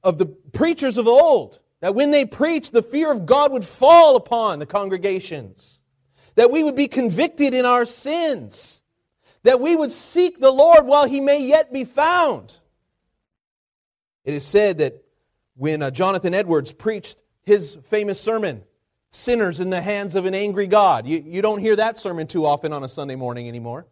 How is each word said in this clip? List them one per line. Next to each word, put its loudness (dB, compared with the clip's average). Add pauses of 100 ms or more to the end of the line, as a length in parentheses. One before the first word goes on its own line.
of -2
the 0
preachers -4
of 0
old. 4 (200)
That -4
when 2
they 4
preach, -4
the 2
fear -4
of -4
God 2
would -6
fall 6
upon -2
the -10
congregations. -8 (560)
That 6
we 0
would -2
be 0
convicted -2
in 0
our 2
sins. -8 (600)
That 4
we 0
would -2
seek -2
the 6
Lord 6
while 4
he -4
may 0
yet 2
be -6
found. -2 (1700)
It -8
is -10
said 0
that -4 (520)
when, -4
uh, -4
Jonathan -2
Edwards -2
preached -8 (240)
his -2
famous -6
sermon, -6 (480)
"Sinners -4
in -6
the -4
Hands -8
of -2
an -4
Angry -4
God." 2
You, -6
you -8
don't -2
hear 0
that -2
sermon -8
too -4
often -2
on -10
a -14
Sunday -12
morning -10
anymore. -14